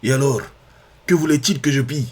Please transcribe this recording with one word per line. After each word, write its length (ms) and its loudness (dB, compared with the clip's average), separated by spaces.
Et 100 -2
alors, 300 0
que 80 0
voulait-il 480 2
que 100 0
je 100 0
pille ? 300 -4